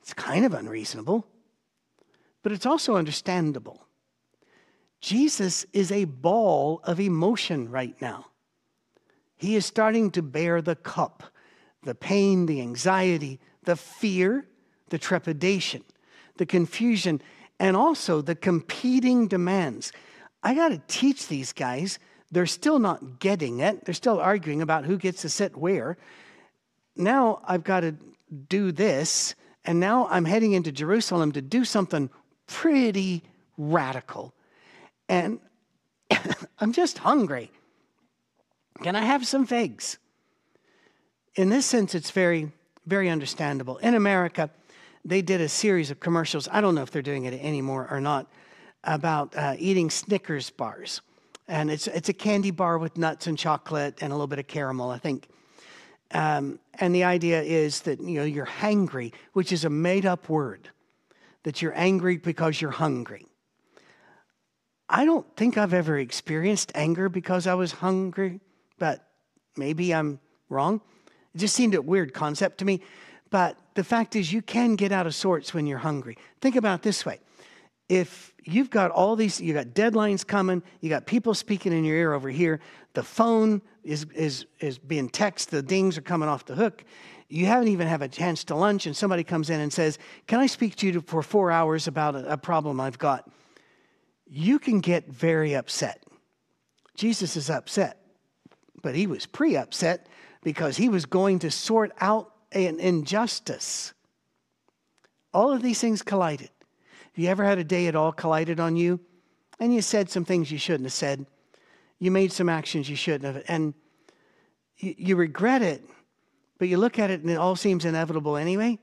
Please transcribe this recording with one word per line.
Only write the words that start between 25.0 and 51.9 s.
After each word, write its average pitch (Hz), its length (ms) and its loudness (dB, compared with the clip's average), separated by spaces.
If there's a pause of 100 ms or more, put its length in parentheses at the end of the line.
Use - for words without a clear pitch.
to 170 60 -6
sit - 280 -2
where. 156 420 -2 (1000)
Now 226 480 2
I've 175 200 -2
gotta 170 320 0 (520)
do 196 240 0
this, 202 640 0 (300)
and 170 160 2
now 220 280 4
I'm 180 160 2
heading 208 280 2
into 165 200 0
Jerusalem 160 600 0
to 139 100 -6
do 220 220 0
something 175 440 0 (380)
pretty 196 800 0 (340)
radical. 135 720 -2 (760)
And 185 300 0 (720)
<laughs> - 480 -2
I'm 214 140 0
just 349 260 2
hungry. 170 520 0 (1300)
Can 180 140 -2
I 214 60 -2
have 254 240 2
some 269 200 0
figs? 220 520 -4 (1400)
In 190 120 4
this 254 160 2
sense, 214 300 2
it's 165 160 -4
very, 170 400 2 (360)
very 190 220 2
understandable. 143 680 -4
In 233 160 4
America, 185 560 2 (540)
they 185 180 0
did 180 180 0
a 160 80 0
series 175 420 2
of 143 100 -10
commercials. 165 500 0
I 208 100 2
don't 196 140 4
know 147 80 0
if 127 80 -10
they're 147 120 -4
doing 135 220 -4
it 127 100 -6
anymore 135 560 -4
or 139 100 -4
not, 139 260 0 (560)
about, 151 540 -2
uh, 147 220 -2
eating 180 320 2
Snickers 170 600 -4
bars. - 520 -10 (440)
And 151 240 -2
it's, 151 160 -4
it's 170 220 -4